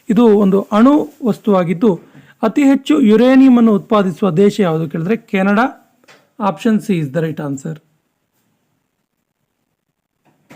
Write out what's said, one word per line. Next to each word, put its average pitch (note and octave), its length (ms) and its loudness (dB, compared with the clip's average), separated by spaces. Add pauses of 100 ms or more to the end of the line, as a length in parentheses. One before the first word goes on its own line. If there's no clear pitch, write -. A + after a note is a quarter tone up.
(100)
ಇದು A#3+ 160 2
ಒಂದು G3+ 460 2
ಅಣು C#4 400 2 (120)
ವಸ್ತುವಾಗಿದ್ದು, F#3 760 -2 (420)
ಅತಿ A3+ 200 -2
ಹೆಚ್ಚು C#4 380 0
ಯುರೇನಿಯಂ B3 560 4
ಅನ್ನು A3+ 180 2
ಉತ್ಪಾದಿಸುವ G3 560 -2
ದೇಶ G3+ 300 0
ಯಾವುದು D#3+ 300 -2
ಕೇಳಿದ್ರೆ F3+ 260 -6
ಕೆನಡಾ. G#3 840 -4 (520)
Option G#3 360 -4
C G3+ 80 -2
is D#3+ 120 -4
the C#3 140 -6
right D3+ 300 -8
answer. D3+ 320 -12 (2750)